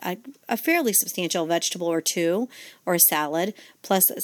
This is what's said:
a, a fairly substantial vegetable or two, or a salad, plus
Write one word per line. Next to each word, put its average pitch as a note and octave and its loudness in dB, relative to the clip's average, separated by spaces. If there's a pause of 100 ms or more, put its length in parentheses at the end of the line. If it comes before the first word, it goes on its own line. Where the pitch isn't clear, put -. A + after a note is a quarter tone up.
a, F3+ -4 (320)
a A#3 0
fairly D#4+ 0
substantial F3+ -2
vegetable E3+ -2
or E3 0
two, F3+ 0 (380)
or F3+ 2
a E3 2
salad, D#3+ 2 (280)
plus F#3+ 2 (200)